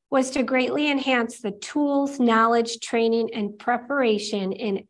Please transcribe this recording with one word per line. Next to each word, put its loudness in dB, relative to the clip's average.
was 2
to 0
greatly 0
enhance 0
the -4
tools, -2
knowledge, 4
training, 0
and -6
preparation -2
in -4